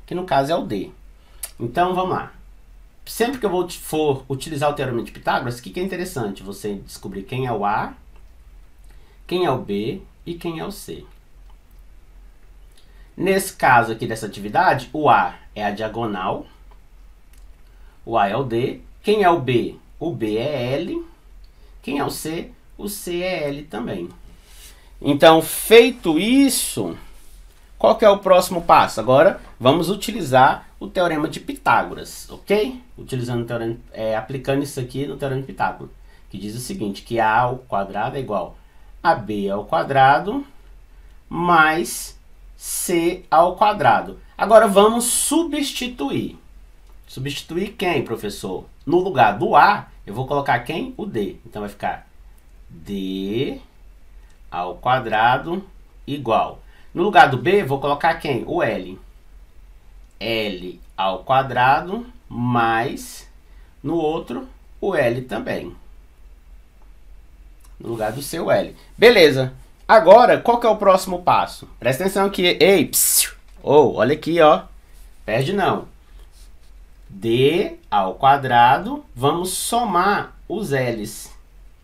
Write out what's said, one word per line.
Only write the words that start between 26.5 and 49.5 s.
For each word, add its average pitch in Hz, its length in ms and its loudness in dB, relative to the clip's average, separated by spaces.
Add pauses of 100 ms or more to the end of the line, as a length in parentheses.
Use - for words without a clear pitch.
qual 214 220 4
que 226 80 6
é - 20 12
o 202 120 6
próximo 180 420 2
passo? 110 380 4
Agora, 135 380 4 (200)
vamos 156 320 2
utilizar 165 800 2 (100)
o 202 80 -12
Teorema 165 420 -2
de - 120 -10
Pitágoras, - 880 -4
ok? - 500 -4 (160)
Utilizando 120 460 -6
o 117 40 -8
teorema, 117 300 -6 (160)
é, 110 240 -4
aplicando 135 460 -4
isso 139 180 -8
aqui 135 260 -8
no - 120 -10
Teorema 135 240 -6
de 135 40 -12
Pitágoras, - 460 -8 (380)
que 98 80 -14
diz 104 180 -10
o 127 40 -10
seguinte, 101 420 -8
que 113 180 -4
A 110 200 2
ao 127 180 -2
quadrado 101 580 -6
é 135 40 -6
igual 101 360 -8 (460)
a 165 120 2
B 104 360 -4
ao 101 160 -4
quadrado 160 800 2 (800)
mais 165 920 0 (380)
C - 720 -4
ao 175 260 4
quadrado. 110 640 2 (180)
Agora, 214 300 8
vamos 214 380 4
substituir. 277 1300 -4 (680)
Substituir 160 720 -8
quem, 160 280 -2
professor? 101 600 -8 (220)
No 165 120 2
lugar 123 400 2
do 175 180 0